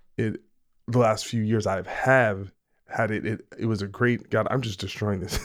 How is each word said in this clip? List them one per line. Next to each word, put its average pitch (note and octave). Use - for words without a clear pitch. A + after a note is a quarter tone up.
it, A2
the A#2
last A2
few A#2
years G#2+
I've F#2+
have G#2+
had A2
it. G#2+
It, G#2+
it A2+
was A2
a G2+
great, A#2+
God, A2
I'm C3+
just A2
destroying G2+
this. -